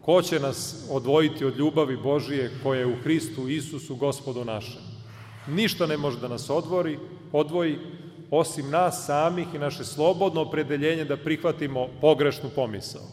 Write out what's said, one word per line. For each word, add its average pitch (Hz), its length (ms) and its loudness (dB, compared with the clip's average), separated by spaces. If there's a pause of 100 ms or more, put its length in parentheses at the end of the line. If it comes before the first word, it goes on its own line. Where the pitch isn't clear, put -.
Ko 175 220 6
će 170 180 2
nas - 500 -4
odvojiti 139 540 2
od 127 120 0
ljubavi 147 400 2
Božije 131 540 0 (120)
koja 131 180 2
je 123 60 2
u 123 160 0
Hristu 143 460 0
Isusu, 139 480 -6
Gospodu 131 480 -2
našem? 110 380 -6 (640)
Ništa 180 400 2
ne 151 100 0
može 143 220 -2
da 123 100 -6
nas 120 220 -6
odvori-, 165 480 0 (340)
odvoji, 151 460 2 (520)
osim 147 400 2
nas 170 360 2
samih 165 480 2
i 151 40 -6
naše 143 260 -4
slobodno 170 560 2
opredeljenje 151 640 0
da 143 120 -2
prihvatimo 151 720 0 (140)
pogrešnu 143 540 6
pomisao. 110 580 -4